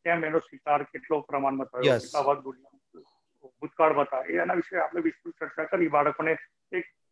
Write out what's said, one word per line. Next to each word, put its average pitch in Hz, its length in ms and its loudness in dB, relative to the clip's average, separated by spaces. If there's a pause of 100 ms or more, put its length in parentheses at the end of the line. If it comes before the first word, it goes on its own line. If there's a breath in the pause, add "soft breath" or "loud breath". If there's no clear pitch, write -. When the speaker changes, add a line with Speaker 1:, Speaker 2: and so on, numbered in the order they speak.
Speaker 1:
કેમ 170 200 0
એનો 156 140 0
શિકાર 143 440 -2
કેટલો 147 380 -4
પ્રમાણમાં 135 460 -2
થયો, 127 280 2
Speaker 2:
યસ. 113 80 0
Speaker 1:
કેટલા 147 180 -4
વાઘ 139 180 2
દુનિયામાં - 420 -16 (800)
ભૂતકાળમાં 151 440 2
હતા, 131 160 -2
એ 165 160 -4
એના 175 180 0
વિશે 330 240 -2
આપણે 339 220 -2
વિસ્તૃત 330 400 -4
ચર્ચા 156 240 -6
કરી. 175 240 0
બાળકોને 151 480 2 (360)
એક 180 120 -4 (280)